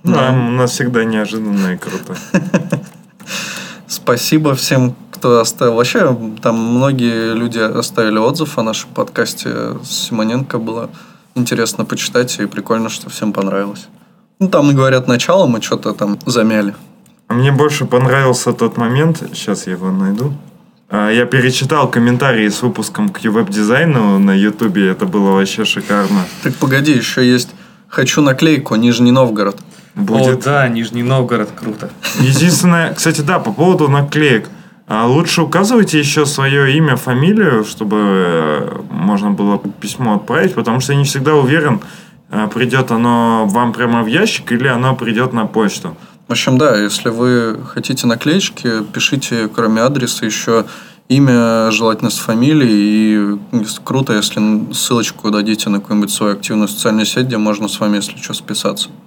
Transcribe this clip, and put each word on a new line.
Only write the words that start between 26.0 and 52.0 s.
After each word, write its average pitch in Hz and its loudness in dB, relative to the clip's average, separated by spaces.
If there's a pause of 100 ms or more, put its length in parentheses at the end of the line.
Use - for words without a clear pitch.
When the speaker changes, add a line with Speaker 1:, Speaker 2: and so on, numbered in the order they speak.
Speaker 2:
Так 131 -2
погоди, 139 2
еще 123 0
есть 123 2 (380)
«Хочу 139 0
наклейку, 143 2
Нижний 120 4
Новгород». 107 2 (380)
Speaker 1:
Будет. 123 2
Speaker 3:
О, - -8
да, 139 2
Нижний 117 -4
Новгород, 120 0
круто. - -8 (300)
Speaker 1:
Единственное, 160 4
кстати, 151 0
да, 170 0
по 110 -4
поводу 156 4
наклеек. 143 2 (380)
А, 110 0
лучше 160 2
указывайте 202 2
еще 147 2
свое 139 0
имя, 139 2
фамилию, 139 2
чтобы, 107 -4
э, 87 0 (140)
можно 101 0
было 101 0 (220)
письмо 107 -2
отправить, 165 0
потому 117 0
что 139 -4
я 143 2
не 139 2
всегда 143 0
уверен, 143 2 (500)
э, 107 -2
придет 127 0
оно 117 2
вам 117 0
прямо 117 0
в 107 -2
ящик 180 -2
или 120 0
оно 127 0
придет 120 -2
на 110 0
почту. 98 -2 (320)
Speaker 2:
В - -6
общем, 127 0
да, 135 4
если 104 -2
вы 117 0 (160)
хотите - -4
наклеечки, 120 0 (100)
пишите, 120 -2
кроме 110 0
адреса, 127 0
еще 135 0 (420)
имя, 117 4
желательно 110 0